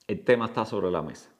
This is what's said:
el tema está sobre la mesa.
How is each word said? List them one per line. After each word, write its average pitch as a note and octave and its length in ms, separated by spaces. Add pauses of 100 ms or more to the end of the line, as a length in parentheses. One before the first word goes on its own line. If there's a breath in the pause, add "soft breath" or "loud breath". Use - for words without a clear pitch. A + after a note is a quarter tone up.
el G2+ 160
tema A#2 220
está A2+ 200
sobre F#2 260
la E2 100
mesa. D2+ 280 (100)